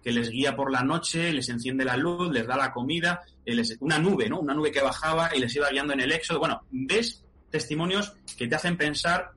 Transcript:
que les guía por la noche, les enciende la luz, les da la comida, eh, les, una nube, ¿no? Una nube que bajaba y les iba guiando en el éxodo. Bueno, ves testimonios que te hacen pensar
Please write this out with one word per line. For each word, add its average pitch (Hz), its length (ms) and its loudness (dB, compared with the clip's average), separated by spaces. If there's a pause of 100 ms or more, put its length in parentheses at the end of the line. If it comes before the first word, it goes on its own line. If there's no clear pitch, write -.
que 120 80 -2
les 117 200 2
guía 131 260 0
por 135 160 0
la 127 100 2
noche, 165 500 0
les 127 160 -2
enciende 127 360 -2
la 127 120 2
luz, 175 360 0
les 117 120 0
da 127 120 0
la 131 160 0
comida, 165 480 -2 (260)
eh, 120 80 -2
les, 113 240 0
una 151 220 0
nube, 156 280 4
¿no? 156 120 -2
Una 143 120 -2
nube 151 200 2
que 139 100 2
bajaba 160 520 0
y 139 40 2
les 120 160 0
iba 143 160 2
guiando 139 220 0
en 135 80 0
el 131 100 0
éxodo. 160 300 0
Bueno, 127 220 -2 (100)
ves 175 520 0 (260)
testimonios 170 640 -2 (220)
que 120 120 -4
te 156 80 0
hacen 175 200 0
pensar 170 600 0